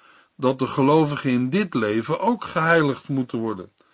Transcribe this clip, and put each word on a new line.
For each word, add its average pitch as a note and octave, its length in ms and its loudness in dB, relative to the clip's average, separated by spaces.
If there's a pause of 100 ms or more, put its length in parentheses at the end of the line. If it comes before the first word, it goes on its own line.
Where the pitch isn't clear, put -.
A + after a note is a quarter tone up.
(360)
dat C3 220 0
de C3 80 -2
gelovigen D3 640 2
in B2+ 200 0
dit F#3+ 240 -2
leven A2+ 460 -2
ook A3+ 240 -2
geheiligd D#3+ 640 0
moeten C3 300 -2
worden G#2 340 -6 (220)